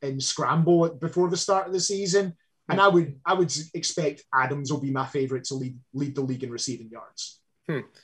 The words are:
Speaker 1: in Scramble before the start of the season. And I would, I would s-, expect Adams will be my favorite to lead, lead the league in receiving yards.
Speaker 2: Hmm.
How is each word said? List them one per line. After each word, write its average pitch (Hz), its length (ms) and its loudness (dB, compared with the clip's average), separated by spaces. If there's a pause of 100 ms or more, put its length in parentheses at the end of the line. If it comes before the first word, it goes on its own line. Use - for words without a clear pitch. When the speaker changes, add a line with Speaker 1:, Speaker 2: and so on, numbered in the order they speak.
Speaker 1:
in 135 200 -4
Scramble 165 680 4
before 165 380 0
the 180 80 0
start 190 300 0
of 180 60 -6
the 185 80 -2
season. 196 560 0 (320)
And 185 120 2
I 196 60 10
would, 170 400 4
I 180 80 2
would 185 140 2
s-, 156 260 -6
expect - 480 -2 (100)
Adams 135 400 0
will 143 80 -2
be 139 120 -2
my 131 140 -2
favorite 131 400 -2
to 139 80 -6
lead, 127 220 -8 (160)
lead 143 220 -4
the 143 60 -4
league 131 240 -4
in 120 80 -10
receiving 117 360 -8
yards. - 520 -16 (280)
Speaker 2:
Hmm. 147 120 -4 (240)